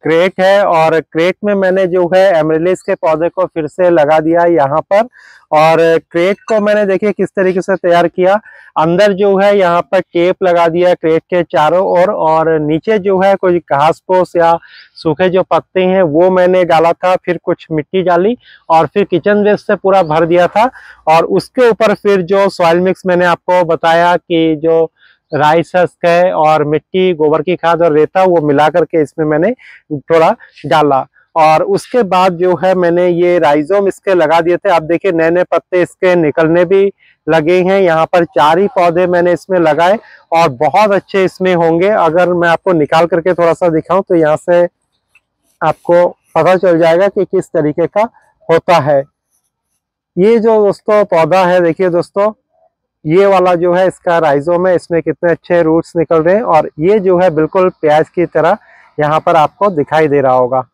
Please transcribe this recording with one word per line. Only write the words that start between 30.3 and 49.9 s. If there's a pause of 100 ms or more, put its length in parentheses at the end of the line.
डाला। (300)
और
उसके
बाद
जो
है
मैंने
ये
राइजोम
इसके
लगा
दिए
थे।
आप
देखिए
नए
नए
पत्ते
इसके
निकलने
भी (340)
लगे
हैं।
यहाँ
पर
चार
ही
पौधे
मैंने
इसमें
लगाए (340)
और
बहुत
अच्छे
इसमें
होंगे।
अगर
मैं
आपको
निकाल
करके
थोड़ा
सा
दिखाऊं
तो
यहाँ
से (960)
आपको (280)
पता
चल
जाएगा
कि
किस
तरीके
का (400)
होता
है। (1120)